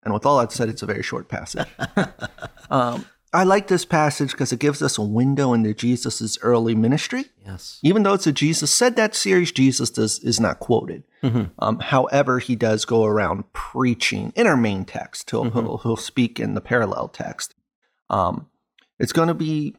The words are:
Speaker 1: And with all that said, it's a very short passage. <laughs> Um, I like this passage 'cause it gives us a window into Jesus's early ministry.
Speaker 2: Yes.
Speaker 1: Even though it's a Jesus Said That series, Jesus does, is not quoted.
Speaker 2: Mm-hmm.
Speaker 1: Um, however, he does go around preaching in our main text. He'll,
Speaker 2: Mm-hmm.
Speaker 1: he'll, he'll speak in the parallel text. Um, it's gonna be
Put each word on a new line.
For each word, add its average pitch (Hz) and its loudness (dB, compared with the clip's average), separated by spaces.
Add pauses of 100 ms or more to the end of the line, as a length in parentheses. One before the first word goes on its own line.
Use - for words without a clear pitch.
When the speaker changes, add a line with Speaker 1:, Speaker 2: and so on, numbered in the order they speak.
Speaker 1:
And 107 -4
with 104 -2
all 143 4
that 117 0
said, 113 -2
it's 113 -8
a - -8
very 104 -4
short - -8
passage. - -8 (300)
<laughs> - -8
Um, 123 -2 (260)
I 175 2
like 196 4
this 175 2
passage 151 0
'cause - -2
it 131 -4
gives 143 0
us 139 -2
a 107 -2
window 127 2
into 110 2
Jesus's 117 -4
early 113 2
ministry. 135 0 (200)
Speaker 2:
Yes. - -16
Speaker 1:
Even 196 4
though 196 4
it's 190 0
a 156 4
Jesus 147 0
Said 240 4
That 220 2
series, 180 2
Jesus 131 2
does, 110 0
is 120 -2
not 107 2
quoted. - -2 (200)
Speaker 2:
Mm-hmm. 120 0 (160)
Speaker 1:
Um, 110 -2
however, 135 2
he 120 -2
does 110 0
go 113 2
around 101 -2
preaching 113 -2
in 233 2
our 156 4
main 104 0
text. - -12
He'll, 117 -2
Speaker 2:
Mm-hmm. 113 -2
Speaker 1:
he'll, 113 -4
he'll 113 -2
speak - -2
in 107 -4
the 104 -4
parallel 113 -2
text. - -10 (560)
Um, - -2 (500)
it's - -2
gonna 165 4
be 156 -4